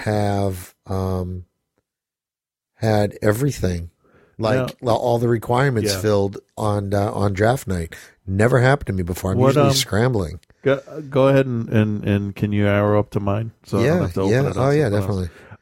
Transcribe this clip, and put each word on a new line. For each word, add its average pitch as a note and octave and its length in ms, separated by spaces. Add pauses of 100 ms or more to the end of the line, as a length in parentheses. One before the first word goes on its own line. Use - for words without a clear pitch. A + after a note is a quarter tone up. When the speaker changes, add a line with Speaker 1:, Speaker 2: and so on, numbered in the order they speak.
Speaker 1:
have, G2+ 680 (120)
um, F#2 580 (1300)
had G#2+ 460
everything, G2+ 680 (480)
like, A2+ 440
Speaker 2:
Now A#2 120
Speaker 1:
all A#2+ 240
the A#2+ 100
requirements A#2+ 640
Speaker 2:
Yeah. F#2+ 60
Speaker 1:
filled G2+ 380 (180)
on, G#2 380
uh, G2+ 180
on G2+ 200
draft A2 340
night. F2 280 (320)
Never A2 340
happened C3+ 280
to A#2 40
me F#2 100
before. F#2 300
I'm A#2+ 60
Speaker 2:
What, C3 100
Speaker 1:
usually C#3 200
Speaker 2:
um, C3+ 60
Speaker 1:
scrambling. G#2+ 640 (220)
Speaker 2:
Go, C#3 180 (280)
go C3+ 200
ahead C3+ 180
and, A#2 220
and, G#2+ 360
and G2+ 320
can G#2 160
you G#2 140
arrow G#2 340
up - 100
to G#2 100
mine? G#2 320 (120)
So G2+ 140
I A#2 80
don't D#3+ 100
Speaker 1:
Yeah, F3+ 60
Speaker 2:
have F#2+ 120
to F#2+ 60
open G2 120
Speaker 1:
yeah. B2+ 80 (100)
Speaker 2:
it - 60
on - 20
Speaker 1:
Oh, C3 120
yeah, D3+ 140
Speaker 2:
something G2+ 100
else. G2+ 120
Speaker 1:
definitely. F#2 220 (340)